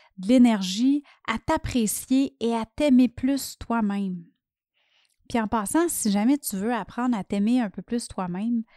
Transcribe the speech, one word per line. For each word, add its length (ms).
de 120
l'énergie 760
à 100
t'apprécier 1000
et 140
à 100
t'aimer 440
plus 500
toi-même. 640
Puis 120
en 80
passant, 400
si 220
jamais 280
tu 180
veux 160
apprendre 440
à 80
t'aimer 360
un 100
peu 120
plus 260
toi-même, 540